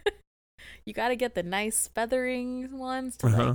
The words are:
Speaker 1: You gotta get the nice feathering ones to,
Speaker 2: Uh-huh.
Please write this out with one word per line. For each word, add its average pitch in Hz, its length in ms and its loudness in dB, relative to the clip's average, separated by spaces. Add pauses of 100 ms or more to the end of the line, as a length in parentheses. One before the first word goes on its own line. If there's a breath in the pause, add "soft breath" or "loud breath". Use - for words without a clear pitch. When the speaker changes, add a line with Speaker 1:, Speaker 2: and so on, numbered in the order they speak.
(840 loud breath)
Speaker 1:
You 214 80 -8
gotta 240 240 2
get 240 180 0
the 180 80 0
nice 202 500 -2
feathering 254 840 -2
ones 262 400 -6
to, 127 100 4
Speaker 2:
Uh-huh. 113 280 6